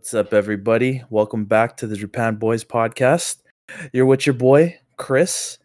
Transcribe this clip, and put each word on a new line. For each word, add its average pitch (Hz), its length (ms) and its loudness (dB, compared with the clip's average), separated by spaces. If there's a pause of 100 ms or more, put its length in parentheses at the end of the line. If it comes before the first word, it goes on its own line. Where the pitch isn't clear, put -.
(140)
What's 107 140 -2
up, - 80 -6
everybody? 113 720 0
Welcome 107 360 -2
back 110 320 0
to 120 100 -8
the 107 80 -8
Japan 107 400 -4
Boys 113 280 -2
Podcast. 123 760 -2 (560)
You're 127 120 2
with 135 220 2
your 139 80 2
boy, 139 420 4 (200)
Chris. - 680 -2